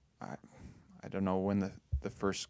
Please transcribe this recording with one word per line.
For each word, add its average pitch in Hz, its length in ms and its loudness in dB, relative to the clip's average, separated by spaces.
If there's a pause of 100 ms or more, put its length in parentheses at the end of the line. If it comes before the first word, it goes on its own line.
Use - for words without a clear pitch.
(220)
I, 65 140 -6 (680)
I - 60 -12
don't 98 160 0
know 95 140 4
when 98 200 4
the, 95 120 0 (300)
the 101 80 -4
first - 400 0